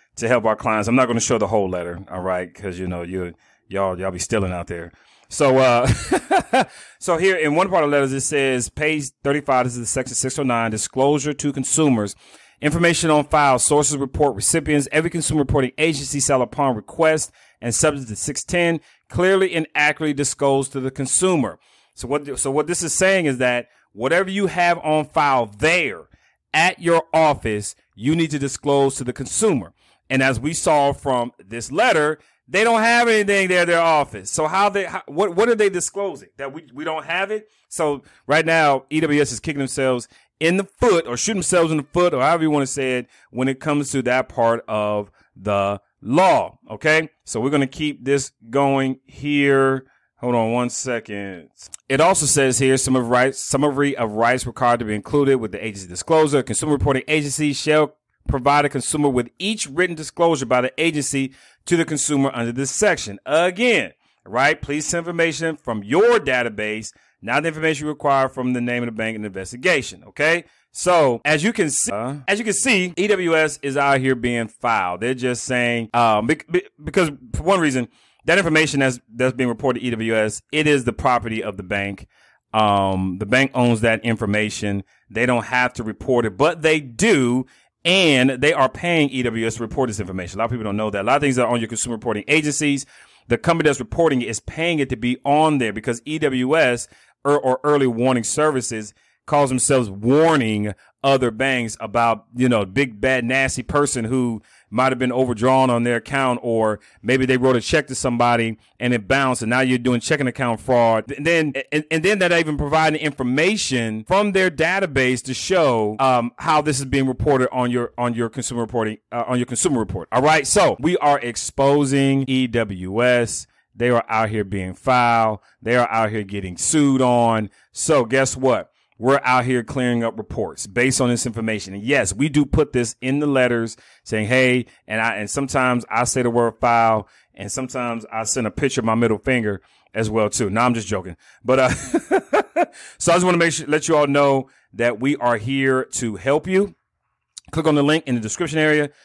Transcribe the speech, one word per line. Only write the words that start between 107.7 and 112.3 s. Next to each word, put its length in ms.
to 80
somebody 640
and 120
it 140
bounced, 340
and 80
now 120
you're 160
doing 240
checking 260
account 320
fraud. 500
And 160
then, 280
and, 180
and 140
then 160
that 140